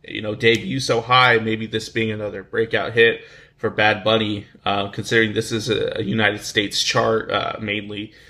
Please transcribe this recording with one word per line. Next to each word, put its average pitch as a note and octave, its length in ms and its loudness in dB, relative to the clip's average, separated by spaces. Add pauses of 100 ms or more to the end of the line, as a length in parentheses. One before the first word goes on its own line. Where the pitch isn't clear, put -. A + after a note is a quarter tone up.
you G#2 140 -8
know, G#2+ 140 -6
debut A2+ 440 2
so A#2 220 0
high, B2 380 4
maybe A2 260 -2
this A2 240 -6
being A2 220 -2
another G#2 320 -8
breakout A2 500 -2
hit A#2 280 6 (360)
for G#2+ 140 -2
Bad G#2 320 2
Bunny, G#2 420 0 (200)
uh, G2+ 240 0
considering A2 440 0
this A2 180 -2
is A2 160 -4
a, G#2 320 0
a G#2 40 -4
United G#2 380 0
States - 420 -2
chart, A2+ 480 0
uh, - 280 -2
mainly. G#2 540 -6 (160)